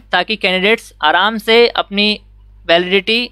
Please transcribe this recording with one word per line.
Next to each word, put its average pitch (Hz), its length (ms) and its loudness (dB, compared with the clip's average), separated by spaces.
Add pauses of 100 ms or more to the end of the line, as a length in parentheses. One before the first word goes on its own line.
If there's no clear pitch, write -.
(120)
ताकि 185 240 -2
कैंडिडेट्स 190 580 -2 (100)
आराम 185 360 0
से 226 280 4
अपनी 208 520 -2 (460)
वैलिडिटी 190 680 0